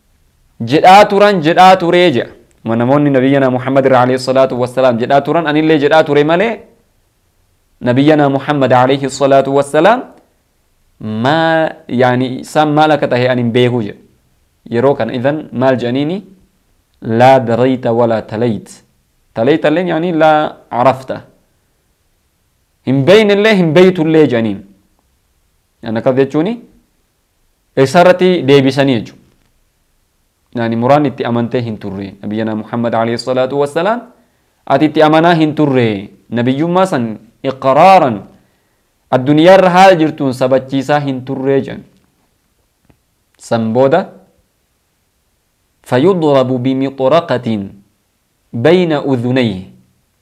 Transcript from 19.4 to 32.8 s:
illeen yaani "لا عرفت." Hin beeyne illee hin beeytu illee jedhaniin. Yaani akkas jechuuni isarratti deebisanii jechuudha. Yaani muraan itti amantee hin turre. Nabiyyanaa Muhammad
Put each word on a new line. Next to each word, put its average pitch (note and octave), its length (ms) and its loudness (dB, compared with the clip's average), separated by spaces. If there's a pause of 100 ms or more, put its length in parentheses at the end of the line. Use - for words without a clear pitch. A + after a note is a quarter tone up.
illeen F3 200 -2
yaani E3+ 240 -4
"لا D#3 200 2 (400)
عرفت." B2 380 -2 (1800)
Hin C3+ 180 -2
beeyne G3+ 280 4
illee G#3 240 2
hin E3+ 180 0
beeytu F#3 280 4
illee D#3 240 4
jedhaniin. A2+ 340 -2 (1200)
Yaani A2+ 160 -6
akkas B2+ 180 0
jechuuni D3 360 -2 (1200)
isarratti F3+ 720 2
deebisanii C#3 480 2
jechuudha. - 280 -8 (1300)
Yaani A#2 220 -4
muraan C#3 300 2
itti C3 180 -6
amantee A#2+ 360 -2
hin A#2 180 -8
turre. G2 440 -12
Nabiyyanaa A2 320 -6
Muhammad A#2 400 -6